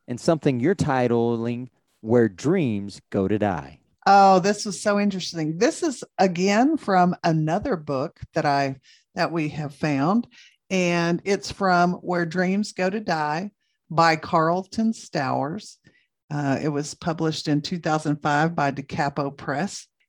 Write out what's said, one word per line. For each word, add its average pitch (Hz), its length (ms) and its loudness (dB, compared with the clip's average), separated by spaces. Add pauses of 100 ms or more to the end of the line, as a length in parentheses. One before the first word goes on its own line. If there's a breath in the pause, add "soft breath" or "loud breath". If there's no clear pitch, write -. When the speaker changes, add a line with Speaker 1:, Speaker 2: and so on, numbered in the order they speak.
Speaker 1:
and 120 120 -8
something 147 400 2
you're 151 140 2
titling 120 920 0 (320)
Where 113 300 4
Dreams 107 720 -2 (100)
Go 98 160 0
to 104 100 0
Die. 78 440 -4 (260)
Speaker 2:
Oh, 196 320 8
this 202 260 0
was 202 160 -8
so 202 180 0
interesting. 170 580 -4
This 269 260 0
is, 302 200 -4 (140)
again, 202 600 2
from 180 460 2
another 170 520 0
book 151 440 -4 (140)
that 151 120 0
I, 139 320 0 (380 soft breath)
that 135 160 -2
we 156 180 -2
have 147 260 -8
found, 160 520 0 (420 soft breath)
and 175 560 0
it's 196 260 -2
from 180 440 2
Where 175 300 -2
Dreams 185 460 -2
Go 185 180 -2
to 214 120 -4
Die 165 500 -2 (400)
by 165 240 4
Carlton 180 800 0
Stowers. 139 840 -4 (560 soft breath)
Uh, 139 280 0
it 151 100 -2
was 147 260 -4
published 160 520 -4
in 147 140 2
two 180 160 -6
thousand 156 400 -2
five 156 380 0
by 143 160 0
Da 131 100 -8
Capo 139 480 -4
Press. 143 580 -8 (220)